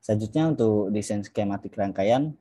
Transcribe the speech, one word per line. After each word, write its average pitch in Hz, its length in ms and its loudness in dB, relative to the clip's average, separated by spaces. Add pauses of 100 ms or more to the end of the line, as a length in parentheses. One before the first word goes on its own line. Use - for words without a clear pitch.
Selanjutnya 110 480 0
untuk 107 400 2
desain 104 320 -4
skematik 101 560 -6
rangkaian 107 600 0